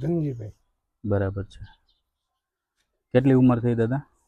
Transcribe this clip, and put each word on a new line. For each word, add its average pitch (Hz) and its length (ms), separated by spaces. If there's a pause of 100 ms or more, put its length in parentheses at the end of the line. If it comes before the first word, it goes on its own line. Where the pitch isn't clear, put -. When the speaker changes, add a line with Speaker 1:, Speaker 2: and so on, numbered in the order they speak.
Speaker 1:
ધનજીભાઈ. 139 500 (520)
Speaker 2:
બરાબર 98 400
છે. - 180 (1500)
કેટલી 131 200
ઉંમર 127 260
થઈ, 120 160
દાદા? 117 260 (260)